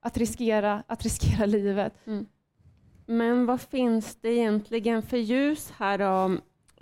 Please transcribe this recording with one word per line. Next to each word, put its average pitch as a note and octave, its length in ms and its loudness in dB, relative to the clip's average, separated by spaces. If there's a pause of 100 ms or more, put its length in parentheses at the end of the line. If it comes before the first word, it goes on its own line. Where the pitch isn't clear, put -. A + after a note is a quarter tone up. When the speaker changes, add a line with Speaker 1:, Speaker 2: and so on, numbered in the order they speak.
Speaker 1:
Att - 160 -8
riskera, G#3+ 720 0
att - 160 -8
riskera - 440 2
livet. G3+ 600 0
Speaker 2:
Mm. G#3 200 -6 (800)
Men A#3 400 2
vad B3 140 0
finns A#3 560 -2
det - 120 -4
egentligen A3+ 760 0
för A#3+ 140 -4
ljus C4 540 0
här G3 280 -2
då? F#3+ 420 2 (420)